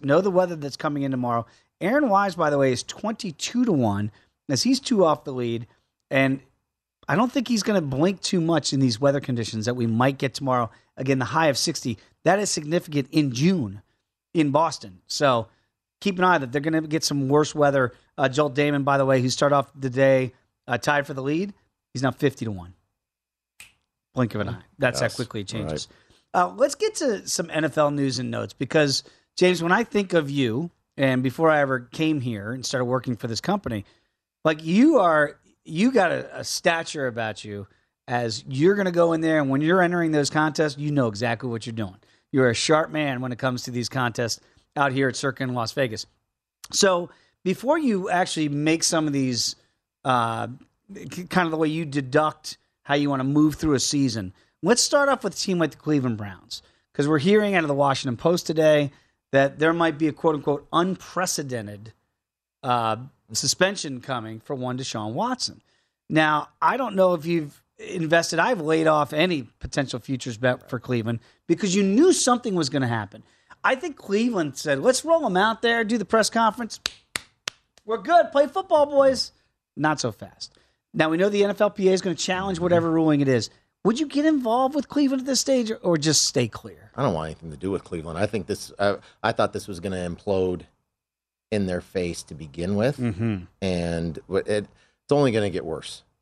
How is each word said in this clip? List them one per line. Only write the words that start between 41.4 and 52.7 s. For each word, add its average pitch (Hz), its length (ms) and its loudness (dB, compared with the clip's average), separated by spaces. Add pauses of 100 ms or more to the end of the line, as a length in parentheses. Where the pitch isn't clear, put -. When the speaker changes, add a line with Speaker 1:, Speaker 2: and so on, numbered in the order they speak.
Speaker 1:
what 117 160 -6
you're 117 80 -10
doing. 101 240 -8 (340)
You're 131 200 4
a - 20 0
sharp 156 380 2
man 143 280 -2
when 127 120 -6
it 113 80 -8
comes 127 240 -2
to 127 80 -12
these 120 180 -4
contests 120 500 -2 (360)
out 143 160 2
here 135 160 2
at 120 80 -4
Circa 135 260 -4
in 127 140 -4
Las 117 160 -4
Vegas. 123 340 -4 (680)
So 180 380 2 (340)
before 233 360 0
you 208 320 0
actually 175 380 0
make 156 340 0
some 160 240 0
of 143 60 -2
these, 127 420 -2 (500)
uh, 113 440 0 (440)
k-, - 300 -12
kind 175 240 0
of 160 40 -4
the 156 60 -4
way 160 120 0
you 160 140 -4
deduct 143 760 -2 (260)